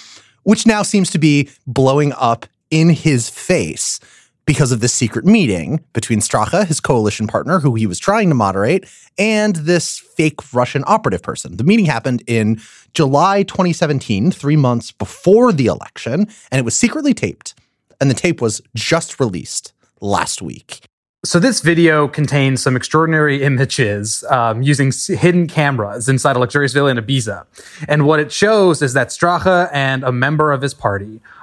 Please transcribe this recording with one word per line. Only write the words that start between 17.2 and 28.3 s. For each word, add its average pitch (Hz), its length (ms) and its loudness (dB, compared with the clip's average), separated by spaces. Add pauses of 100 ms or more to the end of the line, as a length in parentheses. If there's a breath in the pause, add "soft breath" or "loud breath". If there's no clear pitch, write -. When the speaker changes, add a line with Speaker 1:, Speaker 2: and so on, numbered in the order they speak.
Speaker 1:
And 139 80 4
the 123 40 2
tape 170 280 -2
was 110 180 -2 (140)
just 160 440 -2
released - 540 -6 (300)
last 98 400 -4
week. - 400 -14 (420)
Speaker 2:
So - 140 2
this 226 240 0
video 160 440 4
contains 135 560 0
some 127 140 0
extraordinary 151 640 0
images, 120 840 -2
um, 117 320 0
using 135 280 2
s-, - 180 -4
hidden 175 400 2
cameras 120 600 -2
inside 135 300 2
a - 20 0
luxurious 127 360 0
villa 143 160 2
in 120 80 0
Ibiza. 107 480 -4 (420 loud breath)
And 147 180 2
what 151 140 4
it 151 100 -2